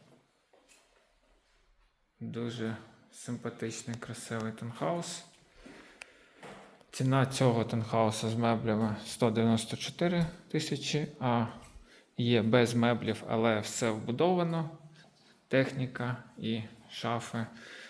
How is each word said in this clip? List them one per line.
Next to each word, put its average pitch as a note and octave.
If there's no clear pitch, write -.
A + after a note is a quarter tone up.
Дуже A2+
симпатичний, A#2
красивий A2+
таунхаус. D#3
Ціна C3
цього A#2+
таунхауса A2
з A2+
меблями A2+
сто -
дев'яносто A2+
чотири F3
тисячі, D3+
а A#2+
є A#2+
без A#2
меблів, A#2
але A2+
все A2+
вбудовано. D#3+
Техніка B2
і A2
шафи. A2+